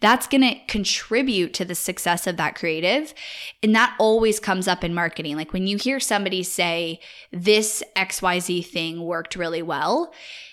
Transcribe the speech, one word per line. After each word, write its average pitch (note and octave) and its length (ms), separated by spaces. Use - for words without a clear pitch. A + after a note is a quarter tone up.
that's A#3+ 260
gonna C4 260
contribute G#3+ 880
to F#3 100
the F3+ 80
success F3 540
of F3 100
that D#3 160
creative. F3+ 600
And G#3+ 100
that A3+ 240
always A3 420
comes F#3 280
up F3+ 160
in E3+ 100
marketing. D#3+ 440
Like, D#3 160
when F#3 120
you G3+ 120
hear C4 220
somebody G3 440
say, E3+ 560
"This G#3 500
X F#3+ 260
Y F3+ 160
Z F3+ 240
thing E3 400
worked E3 340
really E3+ 280
well," D#3+ 500